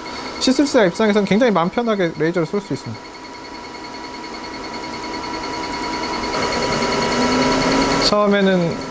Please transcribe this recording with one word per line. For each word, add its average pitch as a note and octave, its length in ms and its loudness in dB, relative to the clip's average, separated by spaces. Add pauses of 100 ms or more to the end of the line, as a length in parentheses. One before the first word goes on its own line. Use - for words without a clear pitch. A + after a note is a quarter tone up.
(400)
시술사 C4 460 4
입장에서는 G3+ 420 2
굉장히 A3+ 240 6
마음 F3 180 4
편하게 G3+ 480 2
레이저를 E3 280 2
쏠 G3+ 160 -2
수 D3+ 120 -6
있습니다. A#2 280 -6 (4000)
처음에는, G3 720 4 (140)